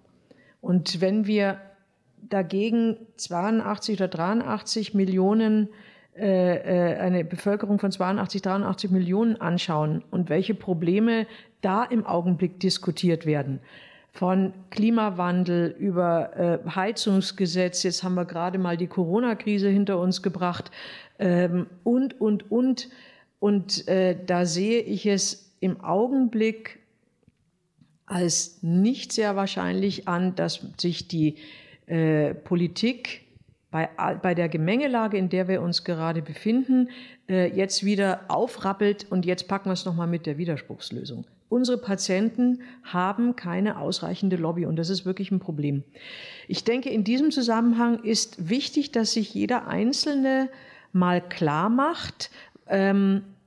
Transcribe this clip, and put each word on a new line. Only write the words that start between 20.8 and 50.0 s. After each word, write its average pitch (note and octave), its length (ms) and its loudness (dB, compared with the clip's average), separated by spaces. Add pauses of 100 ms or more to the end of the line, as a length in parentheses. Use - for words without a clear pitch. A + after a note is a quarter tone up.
ähm, F3 480 2 (180)
und, B3+ 340 2
und, G#3 320 0
und. B3+ 380 0 (520)
Und, G3+ 480 0
äh, F#3 360 2
da F3+ 220 2
sehe G3 340 2
ich G#3 240 -4
es - 560 -2
im F#3 220 0
Augenblick A3 960 0 (1300)
als - 560 -2
nicht F#3 500 2
sehr G#3 240 0
wahrscheinlich F#3+ 720 -2
an, F3+ 260 0
dass E3+ 320 -4 (120)
sich E3 300 -4
die, D#3 280 0 (480)
äh, D#3 480 2
Politik F#3 960 -2 (440)
bei, D#3+ 200 -2 (320)
bei F3+ 120 2
der E3+ 140 2
Gemengelage, G#3+ 680 0
in F#3 100 0
der F#3 180 0
wir F#3 140 0
uns F3 240 -2
gerade E3 380 -2
befinden, B3 680 2 (400)
äh, F#3 260 2
jetzt F#3+ 300 0
wieder G3 440 2
aufrappelt G3+ 840 0
und F3+ 160 0
jetzt F3+ 200 -2
packen F#3+ 220 -4
wir F#3 60 0
es F3+ 100 -4
nochmal E3+ 220 -2
mit E3+ 180 -2
der D3 140 -4
Widerspruchslösung. C#3+ 880 -8 (220)
Unsere B3 300 2
Patienten A3+ 840 0 (200)
haben G3+ 540 -2
keine F#3 420 -2
ausreichende F#3 560 -2
Lobby E3+ 320 -2
und E3 80 -2
das E3 160 -2
ist F#3 160 -4
wirklich F#3+ 240 -4
ein F#3+ 80 2
Problem. D3 460 -2 (640)
Ich - 160 -4
denke, B3+ 260 0
in A3 140 0
diesem C4 260 2
Zusammenhang A#3 720 2
ist G3+ 460 -2
wichtig, C#4+ 420 -2
dass A3+ 220 0
sich G#3+ 200 -2
jeder G#3 360 -2
Einzelne C4 800 0 (440)